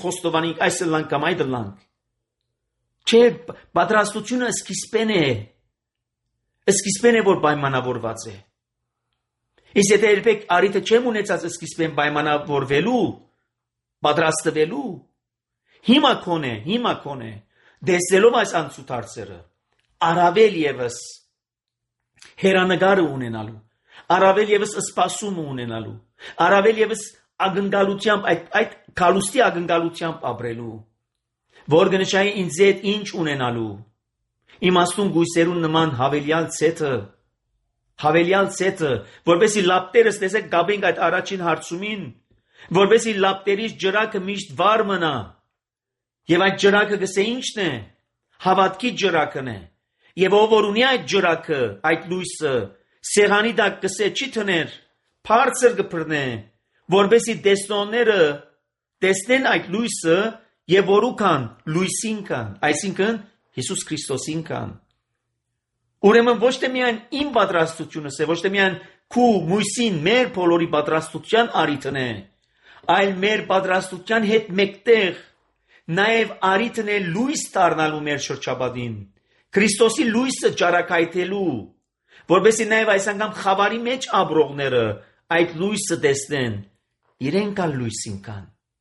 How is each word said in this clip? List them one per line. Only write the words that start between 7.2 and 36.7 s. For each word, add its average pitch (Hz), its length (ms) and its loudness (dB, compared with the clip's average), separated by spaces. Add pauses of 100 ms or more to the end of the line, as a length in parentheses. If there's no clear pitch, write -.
որ 190 160 4
պայմանավորված 127 840 -2
է։ 98 80 -18 (1400)
Իսկ 196 160 4
եթե 208 240 6
երբեք 208 300 2 (100)
առիթը 190 300 2
չեմ 240 260 2
ունեցած 202 380 -2
սկիզբեն 160 500 -6
պայմանավորվելու, 147 1120 0 (960)
պատրաստվելու, 151 880 0 (960)
հիմա 269 340 4
քոնե, 160 320 -4 (160)
հիմա 220 320 -2
քոնե, 123 320 -12 (500)
տեսնելով 185 540 4
այս 214 160 0
անցուդարձերը, 127 840 -8 (600)
առավել 175 600 4
ևս 127 380 -4 (1400)
հերանեկարը 185 640 4
ունենալու, 113 500 -8 (560)
առավել 190 400 4
ևս 208 300 0
սպասումը 185 720 -4
ունենալու, 113 420 -10 (400)
առավել 196 460 4
ևս 214 200 -4 (380)
ակնկալությամբ, 196 880 0
այդ, 170 240 -2
այդ 214 240 -2 (160)
գալուստի 185 500 2
ակնկալությամբ 170 840 -2
ապրելու, 117 480 -8 (920)
որ 175 280 6
կնշանի 196 460 0
ինձ 160 180 -2
հետ 196 320 4
ինչ 208 160 -4 (160)
ունենալու, 120 480 -4 (880)
իմաստուն 180 540 2
գույսերուն 170 500 0
նման 160 300 0
հավելյալ 147 560 0
ցեթը, 151 420 -2 (1040)